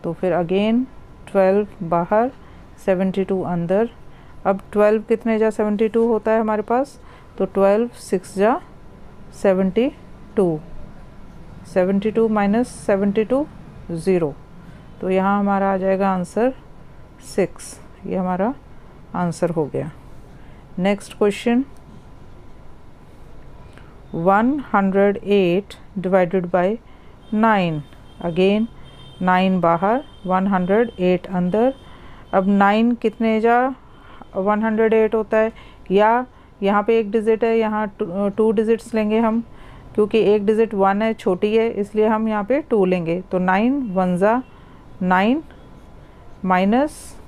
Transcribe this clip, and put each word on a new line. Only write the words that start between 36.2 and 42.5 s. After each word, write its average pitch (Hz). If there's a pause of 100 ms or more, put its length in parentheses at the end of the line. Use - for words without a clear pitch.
यहाँ 208
पे 226
एक 208
डिजिट 220
है, 226
यहाँ 214 (120)
टू, 202
टू 220
digits 220
लेंगे 214
हम, 226 (520)
क्योंकि 214
एक 202
डिजिट 220
वन 196
है, 226
छोटी 208
है, 226
इसलिए 214
हम 220
यहाँ 214
पे 262 (100)